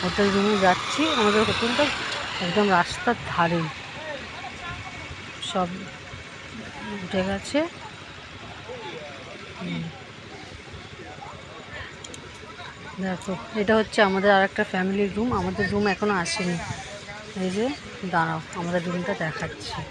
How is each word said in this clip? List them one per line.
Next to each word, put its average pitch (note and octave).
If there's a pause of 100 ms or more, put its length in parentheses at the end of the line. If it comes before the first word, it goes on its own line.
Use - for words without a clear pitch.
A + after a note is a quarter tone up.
হোটেল F#3
রুমে G3+ (100)
যাচ্ছি। - (180)
আমাদের G#3
হোটেলটা A#3+ (600)
একদম G#3 (120)
রাস্তার - (120)
ধারে, E3+ (1900)
সব F#3 (1400)
উঠে F#3
গেছে। G3 (2000)
হুম। E3+ (3250)
দেখো, F#3 (280)
এটা G3+
হচ্ছে G#3+ (100)
আমাদের F#3+
আর F#3+
একটা -
ফ্যামিলির G3
রুম। A3+ (100)
আমাদের F#3
রুম G3+
এখনও G#3
আসেনি। F3+ (880)
এই F#3
যে G#3+ (480)
দাঁড়াও, D#3+ (200)
আমাদের F3
রুমটা F3+ (100)
দেখাচ্ছি - (140)